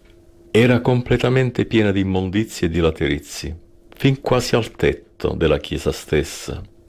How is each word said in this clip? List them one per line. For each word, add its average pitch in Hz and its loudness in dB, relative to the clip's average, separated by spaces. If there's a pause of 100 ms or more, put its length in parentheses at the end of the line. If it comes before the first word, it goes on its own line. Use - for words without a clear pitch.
(520)
Era 120 4
completamente 123 0
piena 107 2
di 98 0
immondizie 95 -2
e - 0
di 82 0
laterizi, 76 -2 (400)
fin 139 0
quasi 123 0
al 113 -2
tetto - -2
della 76 2
chiesa 73 -4
stessa. - -4 (280)